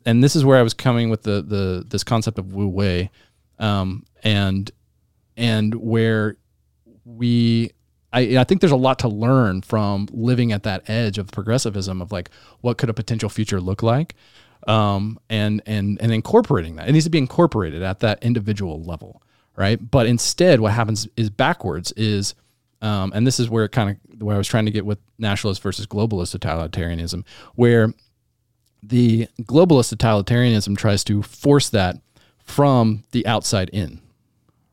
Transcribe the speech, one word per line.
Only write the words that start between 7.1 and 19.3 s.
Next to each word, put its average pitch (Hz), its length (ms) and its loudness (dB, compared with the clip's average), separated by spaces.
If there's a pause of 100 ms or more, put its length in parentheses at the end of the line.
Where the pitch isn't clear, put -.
I, 123 280 2
I 127 60 4
think 185 180 0
there's 170 100 6
a 135 40 4
lot 131 240 2
to 127 80 0
learn 110 520 2
from 101 520 -2
living 120 400 0
at 101 100 -4
that 95 260 -6
edge 107 300 -2
of 98 120 -6
progressivism 101 680 -4
of, 90 100 -10
like, 90 200 -8 (320)
what 120 160 -2
could 123 100 -2
a 110 60 -4
potential 110 340 -4
future 104 320 -4
look 92 220 -6
like? 123 320 0 (520)
Um, 104 600 0
and, 107 380 -2
and, 104 340 -4
and 113 100 0
incorporating 110 640 0
that. 80 120 -8
It 135 40 4
needs 156 120 4
to 165 60 -4
be 160 80 0
incorporated 107 640 0
at 92 180 -4
that 107 220 0
individual 98 600 -2
level, - 380 -14 (360)